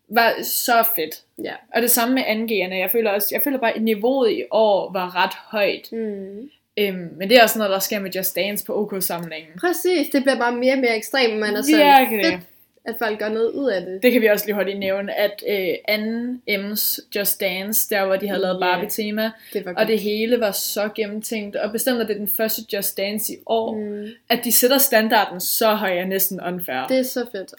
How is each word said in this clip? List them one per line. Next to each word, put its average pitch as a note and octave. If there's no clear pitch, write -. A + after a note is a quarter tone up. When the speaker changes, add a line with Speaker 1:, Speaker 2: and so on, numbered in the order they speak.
Speaker 1:
var A3+
så A#3
fedt. D#3+
Speaker 2:
Ja. -
Speaker 1:
Og A#3
det A#3+
samme B3
med C4
anden A3+
G'erne. F#3
Jeg F#3+
føler A3+
også, G#3
jeg -
føler C#4
bare, A#3
at G#3+
niveauet A3+
i B2
år G#3
var F3+
ret G3
højt. -
Speaker 2:
Mm. G#3
Speaker 1:
Øhm, F#3
men G3
det B3
er A#3
også A3
noget, G3+
der F#3+
sker G#3
med F#3+
Just F#3
Dance G3
på -
O G#3
K-samlingen. E3+
Speaker 2:
Præcis, F4
det C4+
bliver C4+
bare A#3+
mere B3+
og C4
mere A#3+
ekstremt, A3+
man G#3+
er C4
sådan, C#4
Speaker 1:
Virkelig. G#3
Speaker 2:
Fedt, F3+
at A3+
folk G#3+
gør G#3+
noget A3+
ud C#4
af F#3+
det. F#3
Speaker 1:
Det B3
kan B3
vi A3
også G3+
lige G#3
hurtigt G3
nævne, G3
at, G3+
øh, G3
anden A#3
M's G#3
Just G3+
Dance, G3
der G3
hvor F#3+
de G3+
havde F#3+
lavet F#3
Speaker 2:
Ja. F#3
Speaker 1:
Barbie-tema, G#3
Speaker 2:
Det G3
var F3+
Speaker 1:
og E3+
det A3+
Speaker 2:
godt. G#3+
Speaker 1:
hele A3
var G#3
så G#3
gennemtænkt, G#3+
og G#3
bestemt, A#3
at G#3
det G#3+
er G3+
den G#3
første A3
Just G3
Dance G#3
i -
år, A3+
Speaker 2:
Mm. G#3
Speaker 1:
at A#3+
de A#3
sætter B3+
standarden A3
så A3
høj, F#3+
er F#3
næsten F#3+
unfair. E3+
Speaker 2:
Det C4
er B3+
så B3
fedt. F#3+